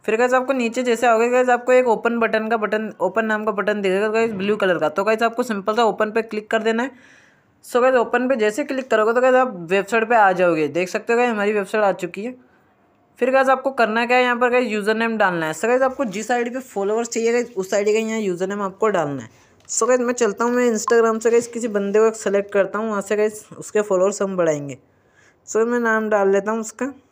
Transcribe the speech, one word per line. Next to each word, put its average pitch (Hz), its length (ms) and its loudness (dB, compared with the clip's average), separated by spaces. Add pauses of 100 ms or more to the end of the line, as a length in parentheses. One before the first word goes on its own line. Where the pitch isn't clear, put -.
फिर 214 100 0
गाइस 247 180 2
आपको 262 200 0
नीचे 240 300 -2
जैसे 247 240 0
आओगे 233 220 4
गाइस, 254 200 2
आपको 240 240 2
एक 254 140 6
ओपन 233 320 0
बटन 220 280 0
का 226 100 0
बटन, 214 440 -4
ओपन 185 240 0
नाम 214 200 -2
का 214 60 0
बटन 208 300 -2
दिखेगा 196 260 0
गाइस, 226 240 0
ब्लू 208 240 -2
कलर 190 220 0
का। 151 120 0
तो 196 140 -2
गाइस 220 200 0
आपको 233 200 -2
सिंपल 214 320 -4
सा 233 80 2
ओपन 214 280 0
पे 226 100 0
क्लिक 214 300 -8
कर 214 120 -2
देना 226 200 0
है। 269 80 -6 (760)
So 240 160 -2
गाइस 262 140 4
ओपन 247 340 0
पे 269 60 2
जैसे 214 280 0
क्लिक 262 280 -6
करोगे 220 220 2
तो 247 80 2
गाइस 254 140 4
आप 247 200 2 (160)
वेबसाइट 202 380 0
पे 240 60 2
आ 202 160 6
जाओगे। 170 360 2
देख 175 220 -2
सकते 220 240 -4
हो 233 60 2
गाइस 247 120 2
हमारी 208 220 0
वेबसाइट 214 300 0
आ 196 80 4
चुकी 180 320 -6
है। 254 120 -10 (840)
फिर 247 120 2
गाइस 262 180 4
आपको 262 220 2
करना 233 340 0
क्या 247 120 2
है, 254 60 4
यहाँ 247 120 2
पर 240 140 2
गाइस 247 220 2
यूजर 214 240 0
नेम 226 220 -2
डालना 180 280 2
है। 156 80 -4
So 220 120 -6
गाइस 254 160 2
आपको 262 240 0
जिस 214 260 -6
आईडी 240 180 -2
पे 254 100 -8
फॉलोअर्स 220 500 -4
चाहिए 226 220 -2
गाइस, 240 260 -2
उस 190 160 -4
आईडी 208 200 2
का 220 60 2
यहाँ 220 200 -4
यूजर 185 280 -2
नेम 202 140 -6
आपको 190 280 -2
डालना 147 340 -2
है। 110 60 -16 (400)
So - 180 -2
गाइस 254 140 2
मैं 240 120 -2
चलता 226 300 -2
हूँ, 240 100 0
मैं 247 180 2
Instagram 226 480 2
से 226 120 0
गाइस 233 160 2
किसी 233 200 -6
बंदे 202 320 0
को 220 120 4
सेलेक्ट 202 420 -2
करता 196 260 0
हूँ, 226 100 -4
वहाँ 202 120 -4
से 208 140 -4
गाइस 214 300 -2 (120)
उसके - 240 -2
फॉलोअर्स 202 400 0
हम 190 160 -2
बढ़ाएंगे। 147 400 0 (680)
So 220 200 0
मैं 240 120 -2
नाम 220 300 0
डाल 202 220 2
लेता 196 200 0
हूँ 226 80 -4
उसका। 247 340 -8 (180)